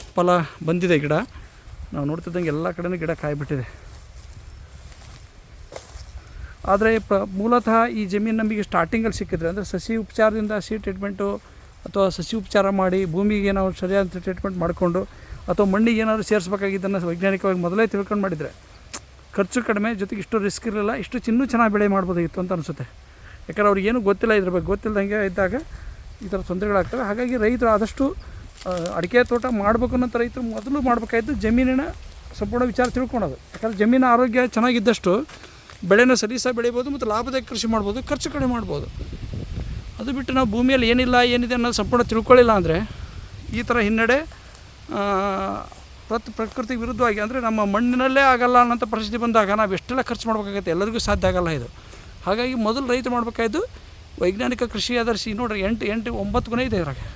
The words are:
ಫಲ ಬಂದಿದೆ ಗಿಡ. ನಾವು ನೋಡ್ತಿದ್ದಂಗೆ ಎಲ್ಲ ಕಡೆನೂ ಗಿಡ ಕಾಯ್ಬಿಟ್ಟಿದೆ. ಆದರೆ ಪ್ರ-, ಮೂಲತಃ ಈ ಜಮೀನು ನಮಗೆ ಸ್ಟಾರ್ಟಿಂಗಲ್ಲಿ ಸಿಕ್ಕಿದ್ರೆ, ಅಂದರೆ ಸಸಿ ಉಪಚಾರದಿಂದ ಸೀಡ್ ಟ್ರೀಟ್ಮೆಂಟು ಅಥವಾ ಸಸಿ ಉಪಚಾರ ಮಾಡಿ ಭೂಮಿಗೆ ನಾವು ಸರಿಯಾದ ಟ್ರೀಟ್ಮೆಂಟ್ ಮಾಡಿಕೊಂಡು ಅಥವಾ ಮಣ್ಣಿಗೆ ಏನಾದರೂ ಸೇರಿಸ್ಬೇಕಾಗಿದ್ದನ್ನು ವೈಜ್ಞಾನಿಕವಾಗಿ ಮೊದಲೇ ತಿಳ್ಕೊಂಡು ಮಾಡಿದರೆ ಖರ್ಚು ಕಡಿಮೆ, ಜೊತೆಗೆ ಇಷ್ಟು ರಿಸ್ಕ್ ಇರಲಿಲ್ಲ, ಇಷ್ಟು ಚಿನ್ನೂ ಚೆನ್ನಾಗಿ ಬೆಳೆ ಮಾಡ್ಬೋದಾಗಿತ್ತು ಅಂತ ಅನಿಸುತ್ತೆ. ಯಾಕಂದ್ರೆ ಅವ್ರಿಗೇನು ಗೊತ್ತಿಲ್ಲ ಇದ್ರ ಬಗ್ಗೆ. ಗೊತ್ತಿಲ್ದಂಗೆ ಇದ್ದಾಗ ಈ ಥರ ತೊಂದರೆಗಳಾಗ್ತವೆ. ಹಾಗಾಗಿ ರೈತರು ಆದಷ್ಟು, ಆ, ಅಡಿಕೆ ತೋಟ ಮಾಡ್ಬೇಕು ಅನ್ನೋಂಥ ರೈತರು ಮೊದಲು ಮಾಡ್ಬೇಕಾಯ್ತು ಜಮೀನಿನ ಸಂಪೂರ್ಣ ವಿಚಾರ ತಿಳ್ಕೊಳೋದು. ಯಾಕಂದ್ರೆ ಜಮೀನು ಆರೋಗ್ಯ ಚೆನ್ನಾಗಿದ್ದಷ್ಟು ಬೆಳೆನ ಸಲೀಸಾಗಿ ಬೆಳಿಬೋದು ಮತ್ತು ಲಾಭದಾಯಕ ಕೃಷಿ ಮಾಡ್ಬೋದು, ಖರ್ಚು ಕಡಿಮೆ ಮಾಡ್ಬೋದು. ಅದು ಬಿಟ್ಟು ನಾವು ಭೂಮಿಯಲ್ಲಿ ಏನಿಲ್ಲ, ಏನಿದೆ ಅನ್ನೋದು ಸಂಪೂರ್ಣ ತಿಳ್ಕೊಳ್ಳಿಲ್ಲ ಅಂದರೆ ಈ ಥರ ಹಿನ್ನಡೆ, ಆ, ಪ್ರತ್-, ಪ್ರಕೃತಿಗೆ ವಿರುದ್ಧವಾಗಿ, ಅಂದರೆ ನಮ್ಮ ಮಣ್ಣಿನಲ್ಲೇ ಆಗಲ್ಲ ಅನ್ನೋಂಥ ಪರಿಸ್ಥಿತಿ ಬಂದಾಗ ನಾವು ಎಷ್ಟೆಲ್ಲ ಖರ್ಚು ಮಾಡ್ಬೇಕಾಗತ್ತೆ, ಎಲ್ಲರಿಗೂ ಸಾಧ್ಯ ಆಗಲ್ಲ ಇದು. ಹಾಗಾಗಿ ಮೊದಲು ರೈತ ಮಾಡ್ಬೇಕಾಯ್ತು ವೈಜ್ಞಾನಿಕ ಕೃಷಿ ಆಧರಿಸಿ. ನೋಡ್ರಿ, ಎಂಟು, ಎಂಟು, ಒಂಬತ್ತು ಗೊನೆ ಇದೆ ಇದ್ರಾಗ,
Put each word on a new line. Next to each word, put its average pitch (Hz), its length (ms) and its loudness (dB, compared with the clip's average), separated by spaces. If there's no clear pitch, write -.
ಫಲ 180 140 4
ಬಂದಿದೆ 170 340 2
ಗಿಡ. 147 140 0
ನಾವು 147 120 -4
ನೋಡ್ತಿದ್ದಂಗೆ 170 420 -4
ಎಲ್ಲ 160 240 -2
ಕಡೆನೂ 175 260 -4
ಗಿಡ 165 140 -4
ಕಾಯ್ಬಿಟ್ಟಿದೆ. 147 800 -6
ಆದರೆ 214 340 4
ಪ್ರ-, 202 300 0
ಮೂಲತಃ 226 580 2
ಈ 220 180 -4
ಜಮೀನು 208 320 -2
ನಮಗೆ 214 260 -2
ಸ್ಟಾರ್ಟಿಂಗಲ್ಲಿ 220 540 0
ಸಿಕ್ಕಿದ್ರೆ, 165 320 -4
ಅಂದರೆ 190 160 -4
ಸಸಿ 214 300 -4
ಉಪಚಾರದಿಂದ 214 560 0
ಸೀಡ್ 214 300 -4
ಟ್ರೀಟ್ಮೆಂಟು 202 600 -4
ಅಥವಾ 190 240 2
ಸಸಿ 175 260 -4
ಉಪಚಾರ 196 340 2
ಮಾಡಿ 190 360 2
ಭೂಮಿಗೆ 202 460 0
ನಾವು 190 220 0
ಸರಿಯಾದ 190 340 0
ಟ್ರೀಟ್ಮೆಂಟ್ 185 500 -6
ಮಾಡಿಕೊಂಡು 175 460 0
ಅಥವಾ 196 180 2
ಮಣ್ಣಿಗೆ 220 360 4
ಏನಾದರೂ 220 220 0
ಸೇರಿಸ್ಬೇಕಾಗಿದ್ದನ್ನು 196 840 0
ವೈಜ್ಞಾನಿಕವಾಗಿ 185 520 0
ಮೊದಲೇ 190 280 2
ತಿಳ್ಕೊಂಡು 202 340 -2
ಮಾಡಿದರೆ 160 300 -4
ಖರ್ಚು 202 320 0
ಕಡಿಮೆ, 214 280 0
ಜೊತೆಗೆ 196 260 -6
ಇಷ್ಟು 226 160 -2
ರಿಸ್ಕ್ 202 300 -2
ಇರಲಿಲ್ಲ, 214 260 -2
ಇಷ್ಟು 226 260 -6
ಚಿನ್ನೂ 240 260 2
ಚೆನ್ನಾಗಿ 226 280 2
ಬೆಳೆ 208 140 4
ಮಾಡ್ಬೋದಾಗಿತ್ತು 180 540 0
ಅಂತ 185 120 -4
ಅನಿಸುತ್ತೆ. 156 300 -6
ಯಾಕಂದ್ರೆ - 280 0
ಅವ್ರಿಗೇನು 202 340 2
ಗೊತ್ತಿಲ್ಲ 202 320 2
ಇದ್ರ 190 160 2
ಬಗ್ಗೆ. 175 180 0
ಗೊತ್ತಿಲ್ದಂಗೆ 202 580 0
ಇದ್ದಾಗ 190 280 0
ಈ - 20 -12
ಥರ 190 100 -4
ತೊಂದರೆಗಳಾಗ್ತವೆ. 190 640 -2
ಹಾಗಾಗಿ 240 360 -2
ರೈತರು 233 320 2
ಆದಷ್ಟು, 226 460 2
ಆ, 180 300 -4
ಅಡಿಕೆ 240 260 4
ತೋಟ 240 260 0
ಮಾಡ್ಬೇಕು 226 440 2
ಅನ್ನೋಂಥ 247 220 0
ರೈತರು 240 260 -2
ಮೊದಲು 226 400 -4
ಮಾಡ್ಬೇಕಾಯ್ತು 233 520 0
ಜಮೀನಿನ 254 480 2
ಸಂಪೂರ್ಣ 233 260 0
ವಿಚಾರ 247 240 2
ತಿಳ್ಕೊಳೋದು. 220 480 -2
ಯಾಕಂದ್ರೆ 220 260 -4
ಜಮೀನು 254 280 6
ಆರೋಗ್ಯ 247 400 4
ಚೆನ್ನಾಗಿದ್ದಷ್ಟು 226 800 2
ಬೆಳೆನ 226 300 8
ಸಲೀಸಾಗಿ 240 420 0
ಬೆಳಿಬೋದು 240 340 0
ಮತ್ತು 262 160 -4
ಲಾಭದಾಯಕ 240 440 -2
ಕೃಷಿ 226 180 -4
ಮಾಡ್ಬೋದು, 220 360 0
ಖರ್ಚು 285 280 -4
ಕಡಿಮೆ 269 200 0
ಮಾಡ್ಬೋದು. 190 340 -4
ಅದು 240 140 -4
ಬಿಟ್ಟು 262 200 -4
ನಾವು 262 140 4
ಭೂಮಿಯಲ್ಲಿ 240 420 4
ಏನಿಲ್ಲ, 247 260 4
ಏನಿದೆ 247 380 4
ಅನ್ನೋದು 240 200 0
ಸಂಪೂರ್ಣ 233 300 2
ತಿಳ್ಕೊಳ್ಳಿಲ್ಲ 226 480 6
ಅಂದರೆ 185 380 2
ಈ 226 100 -4
ಥರ 240 160 2
ಹಿನ್ನಡೆ, 226 400 4
ಆ, - 840 -10
ಪ್ರತ್-, 226 240 -4
ಪ್ರಕೃತಿಗೆ 226 500 -4
ವಿರುದ್ಧವಾಗಿ, 233 380 0
ಅಂದರೆ 240 220 -4
ನಮ್ಮ 220 240 0
ಮಣ್ಣಿನಲ್ಲೇ 247 560 2
ಆಗಲ್ಲ 247 400 6
ಅನ್ನೋಂಥ 240 300 2
ಪರಿಸ್ಥಿತಿ 220 260 -4
ಬಂದಾಗ 220 340 2
ನಾವು 208 220 2
ಎಷ್ಟೆಲ್ಲ 247 280 -2
ಖರ್ಚು 226 260 -6
ಮಾಡ್ಬೇಕಾಗತ್ತೆ, 202 440 -2
ಎಲ್ಲರಿಗೂ 208 280 0
ಸಾಧ್ಯ 190 280 0
ಆಗಲ್ಲ 180 220 2
ಇದು. 135 160 -2
ಹಾಗಾಗಿ 240 280 0
ಮೊದಲು 233 340 0
ರೈತ 247 240 0
ಮಾಡ್ಬೇಕಾಯ್ತು 233 500 0
ವೈಜ್ಞಾನಿಕ 240 440 0
ಕೃಷಿ 240 340 -2
ಆಧರಿಸಿ. 220 360 -2
ನೋಡ್ರಿ, 214 260 -4
ಎಂಟು, 208 260 -2
ಎಂಟು, 226 280 -4
ಒಂಬತ್ತು 214 380 -2
ಗೊನೆ 240 120 0
ಇದೆ 220 140 -2
ಇದ್ರಾಗ, 143 180 -2